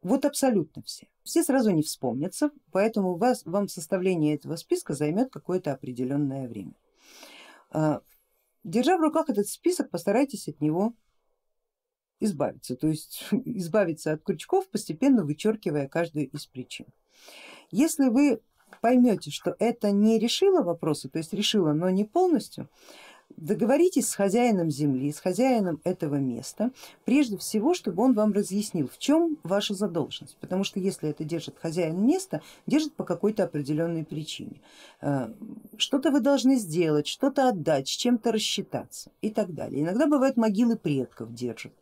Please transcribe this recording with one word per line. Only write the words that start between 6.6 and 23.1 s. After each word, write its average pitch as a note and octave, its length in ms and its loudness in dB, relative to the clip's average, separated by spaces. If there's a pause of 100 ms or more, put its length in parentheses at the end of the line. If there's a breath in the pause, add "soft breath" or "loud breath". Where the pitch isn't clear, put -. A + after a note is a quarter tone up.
А, D#3 320 0 (640)
держа A#3+ 320 2
в E4 60 2
руках D#4 260 0
этот G3+ 180 0
список, - 440 -4
постарайтесь G#3 580 -2
от D3+ 120 -10
него F3 340 0 (1200)
избавиться, C#3 560 -4
то D#3 140 -2
есть - 400 -6
<laughs> - 20 -4 (140)
избавиться E3+ 680 -2
от D#3 120 -6
крючков, F4+ 440 -2
постепенно A3 560 0
вычёркивая D3+ 640 -2
каждую D3+ 440 -4
из - 160 -12
причин. - 400 -14 (840 loud breath)
Если C4+ 380 2
вы B3+ 320 4 (400)
поймёте, A#3+ 500 4
что - 280 -4
это A3 340 0
не G#3+ 260 6
решило E4+ 440 4
вопроса, E3 460 -2
то - 100 -6
есть E3 140 -8
решило, F#3+ 400 2
но F3 180 2
не G3 140 2
полностью, E4+ 640 0 (680 loud breath)